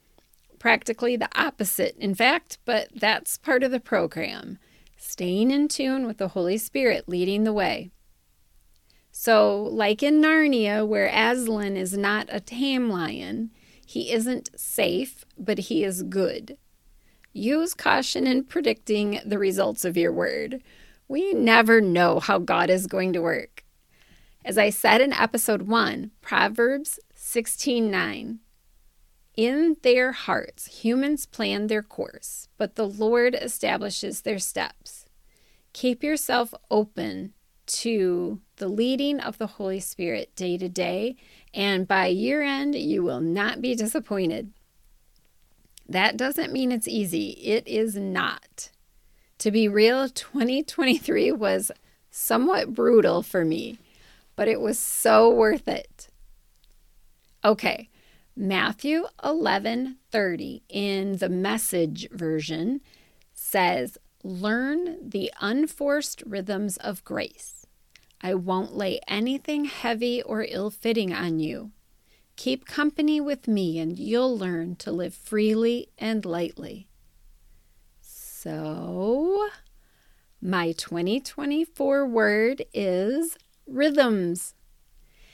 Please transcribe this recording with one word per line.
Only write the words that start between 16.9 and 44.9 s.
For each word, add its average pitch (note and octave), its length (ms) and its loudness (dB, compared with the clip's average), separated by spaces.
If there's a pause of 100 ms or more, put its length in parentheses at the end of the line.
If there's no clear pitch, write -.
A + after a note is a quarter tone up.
Use D4 400 0
caution - 540 0
in C4 180 2
predicting A3 800 0
the G#3 140 -2
results G3 460 0
of F3 120 0
your E3+ 160 4
word. F3 500 -2 (440)
We F4+ 260 -2
never A3+ 480 6
know F3 380 4
how G3 200 2
God F3 300 2
is F#3 180 2
going F#3 280 -2
to E3+ 80 0
work. - 420 -4 (800)
As G#3+ 140 0
I G#3 100 6
said G#3+ 320 4
in C4+ 120 4
episode G#3+ 500 0
one, G#3+ 480 0 (100)
Proverbs A#3 800 2 (140)
sixteen A#3 760 -2
nine, G3+ 500 -4 (960)
"In D4 440 4
their B3+ 320 6
hearts, - 720 -6
humans C4+ 420 2
plan G3+ 440 -4
their G#3+ 140 0
course, - 640 -10 (100)
but A3 180 -2
the A3 100 0
Lord A3+ 480 4
establishes G#3 840 -4
their G#3+ 180 -4
steps." - 680 -6 (640)
Keep B3 300 -2
yourself B3 500 0 (180)
open G#3 640 -2 (340)
to F#3 760 0 (160)
the G3 120 -6
leading C4 520 0
of - 160 -8
the A3 100 -6
Holy G3 340 -6
Spirit - 540 -6
day F3+ 220 -4
to F#3 140 -6
day, F3+ 460 -4 (360)
and G3 340 0
by F#3+ 200 2
year A3+ 340 0
end, C#4+ 340 -2
you C#4+ 280 -2
will B2+ 180 -2
not F#3 400 -2
be B3 140 -2
disappointed. G#3+ 760 -2 (1400)